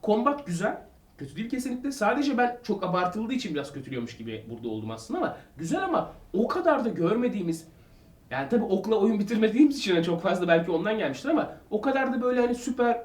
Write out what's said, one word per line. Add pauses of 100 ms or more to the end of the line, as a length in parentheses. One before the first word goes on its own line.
kombat
güzel. (400)
Kötü
değil
kesinlikle.
Sadece
ben
çok
abartıldığı
için
biraz
kötülüyormuş
gibi
burada
oldum
aslında
ama (200)
güzel
ama (200)
o
kadar
da
görmediğimiz, (640)
yani
tabii
okla
oyun
bitirmediğimiz
için
hani
çok
fazla
belki
ondan
gelmiştir
ama (180)
o
kadar
da
böyle
hani
süper,